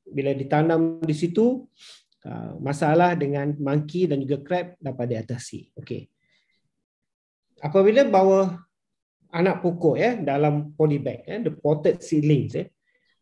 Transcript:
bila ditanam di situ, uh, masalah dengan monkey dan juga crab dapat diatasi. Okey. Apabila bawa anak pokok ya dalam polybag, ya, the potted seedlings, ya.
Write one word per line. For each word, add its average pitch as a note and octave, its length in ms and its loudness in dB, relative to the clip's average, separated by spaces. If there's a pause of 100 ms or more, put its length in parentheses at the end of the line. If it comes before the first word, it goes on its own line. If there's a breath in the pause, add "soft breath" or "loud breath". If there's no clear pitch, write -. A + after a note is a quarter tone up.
bila C#3 260 -4
ditanam D#3+ 720 0
di D#3+ 80 -2
situ, G#3+ 540 0 (580 loud breath)
uh, A2+ 380 -12
masalah D#3+ 560 2
dengan C#3+ 400 -2
monkey D3+ 500 -2
dan C#3 160 -2
juga C#3 160 -4
crab F3+ 400 -6
dapat B2 380 -6
diatasi. - 580 -12
Okey. G2+ 320 -14 (1500)
Apabila G3 480 4
bawa F#3+ 540 4 (720)
anak F3 240 2
pokok E3 400 0
ya A#3 160 2
dalam D3 580 0
polybag, C#3 540 -2
ya, G#3+ 160 -8
the E3 80 -2
potted D3+ 480 0
seedlings, D3 560 0
ya. E3+ 100 -6 (560)